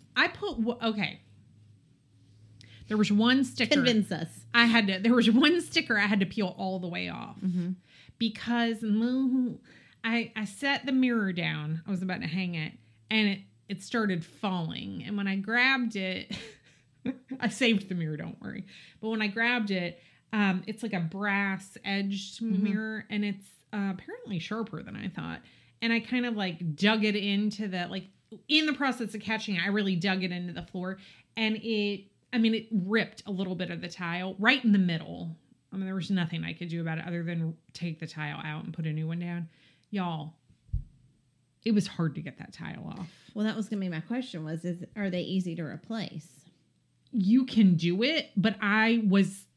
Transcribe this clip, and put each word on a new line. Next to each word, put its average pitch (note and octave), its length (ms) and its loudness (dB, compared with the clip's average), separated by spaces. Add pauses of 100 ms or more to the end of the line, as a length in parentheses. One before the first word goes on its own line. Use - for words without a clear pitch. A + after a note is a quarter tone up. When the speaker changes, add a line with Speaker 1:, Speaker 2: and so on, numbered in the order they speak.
(180)
Speaker 1:
I D4+ 100 4
put, F#4+ 340 -4
w-, A#3 220 0
okay. G#3 380 -2 (1700)
There G#3+ 100 0
was G#3 140 6
one A#3+ 340 6
sticker. C4 300 -2
Speaker 2:
Convince A#3+ 360 4
us. D#3+ 160 -4 (260)
Speaker 1:
I A#3 120 8
had A3+ 220 6
to, F#3+ 120 0
there A3+ 140 6
was A3+ 180 8
one D4+ 300 8
sticker - 360 0
I G3+ 100 4
had G3+ 120 4
to F#3+ 60 4
peel F#3 320 -2
all F#3+ 220 -4
the F3+ 100 -6
way F3 200 -4
off - 320 -10
Speaker 2:
Mm-hmm. F3+ 300 -2 (460)
Speaker 1:
because A#3 640 0
mm, B3 760 2 (460)
I, A3+ 320 0
I G#3+ 100 -4
set C#4 400 -4
the C#4 60 -2
mirror A#3+ 400 2
down. D#3+ 560 -2
I G3+ 40 -4
was F3+ 100 -2
about F#3 200 -4
to - 60 -4
hang F3 280 -4
it D#3 180 -6 (360)
and G#3+ 200 4
it, G3 100 -2 (300)
it G3 140 -6
started G3 420 0
falling. F#3 800 -4
And G#3 100 -6
when G3+ 120 -2
I F#3+ 100 0
grabbed A#3+ 580 2
it, F#3 400 -4 (680)
<laughs> C4 340 -8
I B3 80 -2
saved A3+ 400 2
the F#3 80 -4
mirror, D#3 220 -4
don't E3 240 -10
worry. - 240 -12 (340)
But A3 100 -6
when A3 120 -2
I G#3+ 60 0
grabbed A3+ 440 0
it, F3 300 -2 (320)
um, G3 340 2
it's A3 160 -8
like G#3+ 100 -4
a F#3+ 80 -2
brass G3 840 -2
edged G3 580 -4
Speaker 2:
Mm-hmm. G#3 220 2
Speaker 1:
mirror, G#3+ 460 -2
and G#3 160 0
it's, G3+ 200 -6 (280)
uh, G3 240 -2
apparently F#4+ 420 -8
sharper G#3+ 440 -6
than - 120 -12
I G#2 140 -6
thought. - 320 -8 (400)
And A3+ 100 2
I A#3 80 4
kind A#3+ 260 0
of, A#3+ 100 -2
like, F3 400 -2
dug G#3 280 4
it G#3+ 120 2
into G3+ 520 0
the, F3+ 200 -4
like, F#3 180 -6 (420)
in D#4 180 6
the D4+ 80 0
process C4 400 -2
of G#3 80 -8
catching G#3+ 340 -4
it, E3+ 80 0
I F#3 40 0
really G3 280 2
dug F#3 280 0
it F3+ 80 -2
into F3 220 -6
the E3+ 100 -8
floor. F#3 360 -6 (360)
And A3 220 0
it, G#3 480 -2 (260)
I B3 60 0
mean, A3+ 160 6
it A3 180 -2
ripped G#3 540 0
a G3+ 60 -8
little F#3 240 -2
bit F3 160 -4
of E3+ 100 -6
the F3 80 -8
tile F3+ 500 -6
right C4 240 4
in A3+ 80 6
the G3+ 80 8
middle. E3+ 560 -2 (380)
I - 40 -12
mean, F#3+ 80 -4
there F#3+ 100 -6
was F3+ 160 -4
nothing E3+ 340 0
I E3 80 -8
could F3 160 -10
do E3+ 120 -4
about D#3+ 180 -4
it - 80 -10
other E3+ 160 -4
than E3 320 -2 (180)
take E3+ 260 -6
the D#3+ 80 -8
tile D3+ 360 -6
out D#3 200 -8
and D#3+ 100 -10
put E3 120 -6
a D#3 80 -2
new D#3 140 -2
one E3+ 120 -4
down. F3 300 -6 (400)
Y'all, E3 460 -6 (1300)
it A3 80 2
was G3+ 140 2
hard D#3+ 280 -2
to D#3 60 -8
get C#3 180 -12
that - 140 -16
tile - 440 -12
off. E3+ 120 -12 (240)
Speaker 2:
Well, G#3 120 -2
that A3 100 -2
was G#3+ 140 -6
gonna G#3 120 -4
be F#3 80 -2
my D#3+ 120 -4
question A#3 420 -6
was, D#3+ 220 -6
is, F3 180 -6 (120)
are G3+ 140 -4
they F3+ 120 -2
easy F3+ 340 -2
to E3+ 80 -6
replace? E3 640 -8 (840)
Speaker 1:
You A#3 340 6
can G3 300 8
do F3 280 2
it, D4+ 340 0
but G3+ 240 2
I A3 460 4
was, F#3+ 380 4 (120)